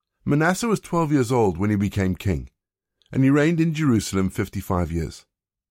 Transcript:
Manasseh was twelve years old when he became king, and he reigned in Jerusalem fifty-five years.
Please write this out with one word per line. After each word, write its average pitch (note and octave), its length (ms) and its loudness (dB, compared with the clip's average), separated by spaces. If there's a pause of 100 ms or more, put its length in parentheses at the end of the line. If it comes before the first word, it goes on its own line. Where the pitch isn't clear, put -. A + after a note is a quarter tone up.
(240)
Manasseh D#3+ 440 0
was G#3 100 0
twelve E3 320 -2
years C3 220 2
old G#2 260 2
when G#2 120 0
he G#2+ 60 0
became G2 380 0
king, D2 340 -4 (600)
and C3+ 140 2
he C3+ 60 4
reigned D#3 300 2
in E3 140 0
Jerusalem G#2+ 560 0
fifty-five F2+ 600 -4
years. D#2+ 340 -6 (440)